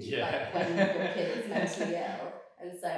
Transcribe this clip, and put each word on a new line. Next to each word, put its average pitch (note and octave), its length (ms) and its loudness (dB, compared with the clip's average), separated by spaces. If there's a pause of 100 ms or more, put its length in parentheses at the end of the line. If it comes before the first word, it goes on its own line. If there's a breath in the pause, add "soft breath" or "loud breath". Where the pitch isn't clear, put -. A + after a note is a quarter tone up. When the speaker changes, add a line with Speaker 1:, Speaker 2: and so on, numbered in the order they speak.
Speaker 1:
Yeah. C3+ 520 0
Speaker 2:
like, - 0 -
when F3 240 2
your F#3 360 4
kid B3 240 0
is A3 120 -4
Speaker 1:
<laughs> - 0 -
Speaker 2:
mentally F#3 460 0
ill. - 380 -4 (260)
And F3+ 200 -10
so F3 80 -2 (100)